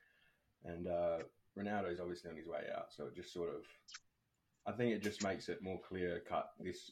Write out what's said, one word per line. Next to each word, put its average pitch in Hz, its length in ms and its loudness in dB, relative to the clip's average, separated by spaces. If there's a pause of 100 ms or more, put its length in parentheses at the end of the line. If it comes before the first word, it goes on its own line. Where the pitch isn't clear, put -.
(640)
And, 87 240 -2
uh, 85 300 4 (400)
Ronaldo's 101 420 2
obviously 87 300 -4
on 80 60 -6
his 80 100 -8
way 76 160 -2 (120)
out, - 200 -2
so 73 120 -6
it 85 80 -8
just 87 200 -10
sort 85 160 0
of, 71 140 -4 (1000)
I 104 60 0
think 117 220 6
it 98 80 0
just 104 200 2
makes 92 280 2
it 85 120 0
more 95 240 -2
clear 90 400 0
cut. 82 240 2 (100)
This 90 320 -6